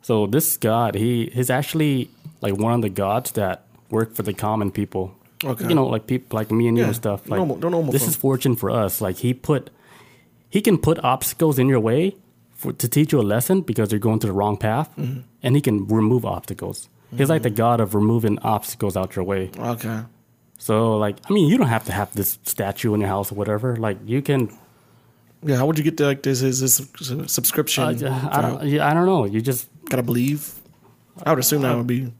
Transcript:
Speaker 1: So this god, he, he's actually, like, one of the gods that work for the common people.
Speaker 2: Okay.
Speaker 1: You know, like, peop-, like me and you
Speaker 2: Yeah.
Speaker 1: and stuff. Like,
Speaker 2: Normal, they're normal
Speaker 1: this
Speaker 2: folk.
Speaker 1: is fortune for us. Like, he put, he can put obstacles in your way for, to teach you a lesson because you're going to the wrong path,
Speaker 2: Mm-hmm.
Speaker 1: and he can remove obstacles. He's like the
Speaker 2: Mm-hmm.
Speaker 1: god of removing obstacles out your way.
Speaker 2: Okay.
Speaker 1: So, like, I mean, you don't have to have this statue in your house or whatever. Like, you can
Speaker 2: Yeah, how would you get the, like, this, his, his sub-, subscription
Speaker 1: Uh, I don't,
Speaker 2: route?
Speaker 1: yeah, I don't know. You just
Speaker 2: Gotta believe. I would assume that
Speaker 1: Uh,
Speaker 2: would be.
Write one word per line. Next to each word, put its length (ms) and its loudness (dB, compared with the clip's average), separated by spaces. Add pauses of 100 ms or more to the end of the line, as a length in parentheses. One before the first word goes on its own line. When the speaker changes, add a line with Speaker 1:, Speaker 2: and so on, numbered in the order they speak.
Speaker 1:
So 260 2
this 300 0
god, 380 0
he, 380 0
he's 160 -2
actually, 600 0 (320)
like, 160 -2
one 160 2
of 80 2
the 80 -2
gods 440 -2
that 300 -2 (260)
work 260 0
for 80 -4
the 100 -2
common 380 -2
people. 440 -4 (300)
Speaker 2:
Okay. 240 -4
Speaker 1:
You 60 4
know, 100 4
like, 220 -2
peop-, 260 -4
like 180 -2
me 160 2
and 80 2
you 80 4
Speaker 2:
Yeah. 40 2
Speaker 1:
and 80 0
stuff. 340 -4
Like, 80 0
Speaker 2:
Normal, 200 0
they're 120 -2
normal 240 0
Speaker 1:
this 80 2
Speaker 2:
folk. 80 -2
Speaker 1:
is 80 -2
fortune 400 2
for 120 -4
us. 300 0
Like, 180 -2
he 160 0
put, 360 -2 (800)
he 100 2
can 180 4
put 260 2
obstacles 540 0
in 120 4
your 100 4
way 360 2 (380)
for, 200 -8
to 160 -2
teach 240 4
you 80 4
a 20 4
lesson 380 2
because 320 0
you're 60 0
going 200 2
to 80 -2
the 60 -2
wrong 240 0
path, 400 -2
Speaker 2:
Mm-hmm. 240 -6 (220)
Speaker 1:
and 120 2
he 60 4
can 260 0
remove 380 2
obstacles. 640 -8 (260)
He's 140 2
like 140 2
the 60 2
Speaker 2:
Mm-hmm. 60 -4
Speaker 1:
god 240 4
of 160 0
removing 440 2
obstacles 580 -2
out 180 -4
your 80 -4
way. 340 -4
Speaker 2:
Okay. 440 -6 (600)
Speaker 1:
So, 360 2
like, 180 0 (140)
I 20 0
mean, 160 4
you 100 4
don't 100 4
have 180 0
to 80 -6
have 220 -4
this 280 -2
statue 500 -4
in 60 0
your 100 0
house 220 -4
or 40 -10
whatever. 420 -2
Like, 280 -2
you 160 -2
can 280 0 (920)
Speaker 2:
Yeah, 140 0
how 120 2
would 100 0
you 80 0
get 100 0
the, 100 0
like, 160 0
this, 200 0
his, 180 0
his 140 2 (260)
sub-, 300 -8
subscription 520 0 (220)
Speaker 1:
Uh, 260 -2
I 120 2
don't, 160 0
Speaker 2:
route? 100 -4
Speaker 1:
yeah, 220 2
I 40 2
don't 120 4
know. 180 4
You 160 0
just 300 -2 (200)
Speaker 2:
Gotta 140 0
believe. 500 -2 (720)
I 60 0
would 80 4
assume 220 2
that 140 2
Speaker 1:
Uh, 20 -2
Speaker 2:
would 100 -2
be. 320 -2